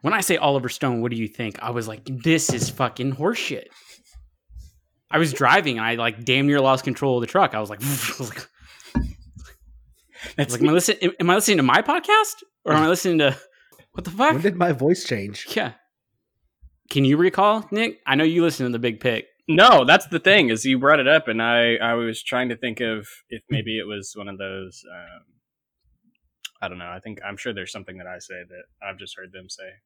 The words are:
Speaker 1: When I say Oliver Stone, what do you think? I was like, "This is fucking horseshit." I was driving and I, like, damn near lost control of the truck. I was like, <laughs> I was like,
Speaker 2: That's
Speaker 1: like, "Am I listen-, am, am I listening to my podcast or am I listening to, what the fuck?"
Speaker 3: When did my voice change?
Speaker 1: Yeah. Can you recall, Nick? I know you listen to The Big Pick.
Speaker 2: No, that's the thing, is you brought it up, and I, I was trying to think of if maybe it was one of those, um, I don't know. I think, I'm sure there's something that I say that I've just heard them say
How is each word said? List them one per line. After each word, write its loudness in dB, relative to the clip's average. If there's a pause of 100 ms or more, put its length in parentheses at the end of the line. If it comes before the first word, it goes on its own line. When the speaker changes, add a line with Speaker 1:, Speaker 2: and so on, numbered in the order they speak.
Speaker 1:
When -2
I 0
say 0
Oliver 0
Stone, -4
what -4
do -8
you -6
think? -10
I -8
was -6
like, -14 (200)
"This 2
is -2
fucking -4
horseshit." -4 (1500)
I 0
was 0
driving 2
and -4
I, 0
like, -4
damn 2
near 4
lost 4
control -2
of -2
the -6
truck. 2
I -4
was -8
like, -14
<laughs> -8
I - (340)
was -8
like, -16 (1900)
Speaker 2:
That's -2
Speaker 1:
like, -2
"Am 6
I 4
listen-, 2
am, 0
am 2
I 6
listening 2
to 4
my 4
podcast 0 (220)
or 0
am 6
I 4
listening 2
to, 4 (560)
what -12
the -8
fuck?" 2
Speaker 3:
When 0
did 0
my 2
voice 0
change? -8
Speaker 1:
Yeah. -4 (1160)
Can 2
you 4
recall, 2
Nick? -4
I 0
know 2
you 2
listen 0
to -4
The -4
Big -2
Pick. -2 (200)
Speaker 2:
No, 6
that's 4
the -4
thing, 4
is -2
you 2
brought 6
it 2
up, 4
and -2
I, 2
I 0
was -4
trying -2
to -6
think -8
of -4 (220)
if -16
maybe -4
it -8
was -12
one -14
of -14
those, -12 (100)
um, -20 (1400)
I -8
don't -12
know. -14
I -14
think, -16
I'm -12
sure -10
there's -10
something -16
that -18
I -16
say -18
that -20 (200)
I've -12
just -18
heard -20
them -20
say -18 (240)